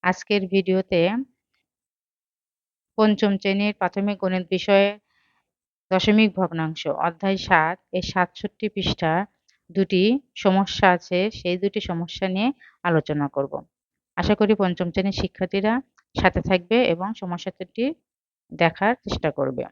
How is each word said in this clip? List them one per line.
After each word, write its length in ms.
আজকের 440
ভিডিওতে 540
পঞ্চম 420
শ্রেণীর 360
প্রাথমিক 440
গণিত 320
বিষয়ে 480
দশমিক 420
ভগ্নাংশ 520
অধ্যায় 500
সাত 420
এর 100
সাতষট্টি 680
পৃষ্ঠা 580
দুটি 480
সমস্যা 560
আছে, 400
সেই 280
দুটি 220
সমস্যা 480
নিয়ে 240
আলোচনা 460
করব। 360
আশা 180
করি 200
পঞ্চম 360
শ্রেণীর 220
শিক্ষার্থীরা 680
সাথে 220
থাকবে 420
এবং 300
সমস্যা 440
দুটি 360
দেখার 400
চেষ্টা 360
করবে। 420